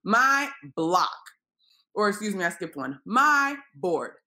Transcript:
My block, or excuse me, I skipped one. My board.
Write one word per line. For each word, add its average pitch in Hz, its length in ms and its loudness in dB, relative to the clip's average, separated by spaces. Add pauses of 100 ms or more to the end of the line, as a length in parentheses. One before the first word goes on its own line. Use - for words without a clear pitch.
My 269 480 2 (240)
block, 165 420 0 (760)
or 208 140 2
excuse 208 260 -4
me, 185 100 -4
I 170 60 0
skipped 170 260 -10
one. 135 300 -8
My 277 500 2 (200)
board. 147 380 -4 (120)